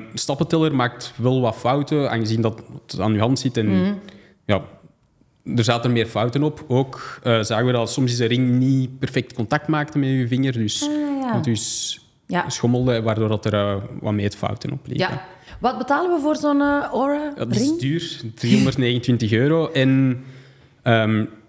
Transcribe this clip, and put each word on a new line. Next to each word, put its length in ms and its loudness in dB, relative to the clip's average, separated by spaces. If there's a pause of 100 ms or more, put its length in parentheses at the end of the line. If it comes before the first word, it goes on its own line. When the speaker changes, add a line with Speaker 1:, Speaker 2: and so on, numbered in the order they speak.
(140)
Speaker 1:
stappenteller 640 0
maakt 400 -4
wel 260 2
wat 140 0
fouten, 560 0
aangezien 300 0
dat 200 0 (260)
het 120 -10
aan 140 2
je 60 2
hand 200 2
zit. 180 -2
En 240 2
Speaker 2:
Mhm. 120 0 (520)
Speaker 1:
ja, 160 0 (920)
er 80 4
zaten 280 2
meer 140 2
fouten 380 0
op. 240 -4
Ook, 560 -2
eh, 180 2
zagen 240 0
we 60 2
dat 200 0
soms 240 0
de 100 0
ring 240 2 (100)
niet 400 2
perfect 340 -4
contact 340 -2
maakte 300 -2
met 120 0
je 180 0
vinger. 260 0
Dus 300 -2
Speaker 2:
Ah, 60 -2 (320)
ja. 120 -4
Speaker 1:
dat 100 0
dus 560 -4 (280)
Speaker 2:
Ja. 220 -4
Speaker 1:
schommelde, 520 0
waardoor 280 0
dat 160 -2
er, 80 -2
eh, 220 0 (260)
wat 120 -2
meetfouten 580 -4
op 160 -6
liepen. 220 -2
Speaker 2:
Ja. 160 -8 (340)
Wat 180 -2
betalen 380 0
we 60 0
voor 140 0
zo'n, 260 2
eh, 320 0
Oura 200 0 (240)
Speaker 1:
Ja, 80 -4
dat 100 0
is 60 2
Speaker 2:
ring? 180 2
Speaker 1:
duur, 420 -4 (140)
driehonderdnegenentwintig 960 2
euro. 400 2
En, 520 2 (600)
ehm, 420 4 (220)